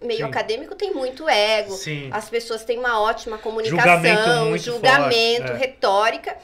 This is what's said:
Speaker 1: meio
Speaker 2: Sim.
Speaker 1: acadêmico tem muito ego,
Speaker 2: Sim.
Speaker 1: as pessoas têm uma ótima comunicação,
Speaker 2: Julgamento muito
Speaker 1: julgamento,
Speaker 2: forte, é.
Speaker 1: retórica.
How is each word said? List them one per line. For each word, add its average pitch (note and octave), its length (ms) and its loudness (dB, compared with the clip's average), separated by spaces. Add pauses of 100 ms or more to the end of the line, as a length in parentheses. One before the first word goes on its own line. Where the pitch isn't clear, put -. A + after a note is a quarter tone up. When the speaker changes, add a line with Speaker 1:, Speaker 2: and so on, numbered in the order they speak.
Speaker 1:
meio A3+ 180 -4
Speaker 2:
Sim. - 60 -2
Speaker 1:
acadêmico A#3 500 -6
tem G4 160 -4
muito C4 360 -4
ego, G#3+ 440 2
Speaker 2:
Sim. D3+ 400 -8
Speaker 1:
as C3+ 160 -6
pessoas - 360 -6
têm A#3 140 -2
uma A#3+ 220 0
ótima A3 380 -2
comunicação, A3 580 2
Speaker 2:
Julgamento A3+ 540 2
muito E3+ 120 -2
Speaker 1:
julgamento, A#3+ 840 2
Speaker 2:
forte, A#3+ 80 -4
é. B3+ 100 -2
Speaker 1:
retórica. A#3 760 0